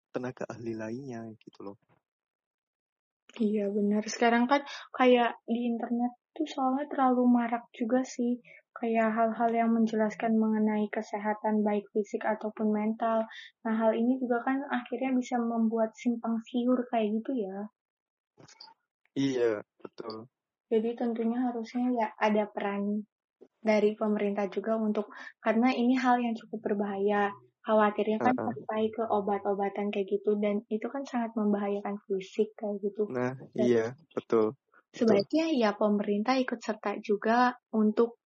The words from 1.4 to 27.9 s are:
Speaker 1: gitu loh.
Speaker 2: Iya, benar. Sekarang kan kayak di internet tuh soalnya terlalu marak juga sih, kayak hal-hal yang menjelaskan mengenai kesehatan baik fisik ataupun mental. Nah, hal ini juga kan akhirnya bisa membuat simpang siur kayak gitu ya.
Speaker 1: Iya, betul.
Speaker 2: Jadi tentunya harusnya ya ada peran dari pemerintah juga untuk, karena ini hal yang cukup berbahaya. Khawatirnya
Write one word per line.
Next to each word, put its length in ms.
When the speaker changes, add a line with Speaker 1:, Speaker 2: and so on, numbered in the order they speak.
Speaker 1:
gitu 240
loh. 120
Speaker 2:
Iya, 220
benar. 260
Sekarang 380
kan 100
kayak 320
di 60
internet 400
tuh 160
soalnya 380
terlalu 320
marak 260
juga 200
sih, 180
kayak 400
hal-hal 320
yang 180
menjelaskan 640
mengenai 440
kesehatan 600
baik 260
fisik 280
ataupun 340
mental. 380
Nah, 160
hal 100
ini 200
juga 160
kan 100
akhirnya 420
bisa 160
membuat 460
simpang 380
siur 340
kayak 180
gitu 100
ya. 120
Speaker 1:
Iya, 440
betul. 440
Speaker 2:
Jadi 240
tentunya 400
harusnya 460
ya 140
ada 320
peran 560
dari 340
pemerintah 540
juga 260
untuk, 380
karena 260
ini 240
hal 300
yang 120
cukup 360
berbahaya. 560
Khawatirnya 560